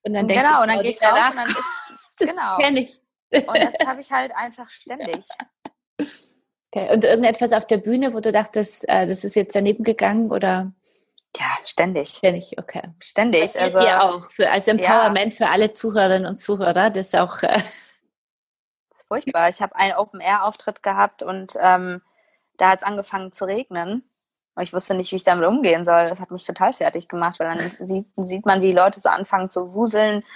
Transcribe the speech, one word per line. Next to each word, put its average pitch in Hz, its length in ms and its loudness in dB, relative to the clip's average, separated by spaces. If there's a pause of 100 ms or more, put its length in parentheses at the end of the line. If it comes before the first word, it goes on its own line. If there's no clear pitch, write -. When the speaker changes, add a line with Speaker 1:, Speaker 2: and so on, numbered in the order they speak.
Speaker 1:
und 214 100 -4
dann 202 100 0
Speaker 2:
Und 196 40 0
Speaker 1:
denkst 247 200 4
Speaker 2:
genau, 302 100 6
Speaker 1:
du, 240 60 4
Speaker 2:
und 220 60 2
dann 220 100 0
Speaker 1:
„Oh, - 20 0
Speaker 2:
gehe 233 100 -2
Speaker 1:
die 220 60 -6
Speaker 2:
ich - 60 -2
raus 214 120 6
Speaker 1:
danach 240 160 4
Speaker 2:
und 262 60 -8
dann 233 120 -4
ist, - 400 -8 (100)
Speaker 1:
<laughs> - 200 -10
das 320 100 2
Speaker 2:
genau. 262 300 -4
Speaker 1:
kenn 285 180 4
ich.“ - 240 -6 (440)
Speaker 2:
Und - 180 2
das - 220 0
habe 262 160 -4
ich - 100 -18
halt 262 240 -2
einfach 233 340 -10
ständig. - 580 -10 (120)
Speaker 1:
<laughs> - 300 -18 (1000)
Okay. 190 220 -2
Und 220 100 4
irgendetwas 233 480 4
auf 220 140 2
der 220 120 2
Bühne, 247 360 0
wo 220 60 -8
du 214 120 -2
dachtest, 208 560 -2
äh, 185 200 2
das 185 160 -6
ist 202 120 -6
jetzt 202 200 0
daneben 208 280 0
gegangen, 220 480 0
oder? 190 400 -2 (640)
Speaker 2:
Ja, - 300 -4
ständig. 165 440 -2
Speaker 1:
Ständig, - 500 -2
okay. - 220 -12 (180)
Speaker 2:
Ständig, 208 420 0
Speaker 1:
Passiert - 220 -2
Speaker 2:
also 185 160 2
Speaker 1:
dir 185 240 4
auch, 180 280 -2
für, - 200 2
als 196 160 0
Speaker 2:
ja. 220 40 6
Speaker 1:
Empowerment 214 640 2
für 214 140 0
alle 208 260 2
Zuhörerinnen 190 540 0
und 202 100 -8
Zuhörer, 190 520 0
das 190 260 -4
auch, 180 280 0
äh - 160 2 (1300)
Speaker 2:
Das - 120 -20
ist - 60 -20
furchtbar. 190 420 0
Ich 180 120 -6
hab 196 120 -4
einen 196 220 0
Open-Air-Auftritt 202 880 -4
gehabt 202 400 -2
und, 190 360 -10
ähm, 185 420 2 (560)
da 190 140 4
hat's 190 120 0
angefangen 196 480 -8
zu - 140 -10
regnen. 196 580 -6 (520)
Und 180 80 -6
ich 175 100 -10
wusste 180 220 -4
nicht, 180 160 -6
wie 185 40 -4
ich 185 80 -6
damit 175 240 4
umgehen 185 380 2
soll. 170 240 4
Das 180 100 -8
hat 190 120 -14
mich 185 140 -12
total 190 280 0
fertig 170 340 -4
gemacht, 175 320 -4
weil 165 80 -4
dann 165 300 -6
Speaker 1:
<laughs> 185 100 -12
Speaker 2:
sieht, 190 200 -4 (100)
sieht 190 280 -6
man, 190 160 4
wie 185 120 4
Leute 190 260 4
so - 100 0
anfangen 190 400 -2
zu 180 240 -8
wuseln, 214 500 0 (120)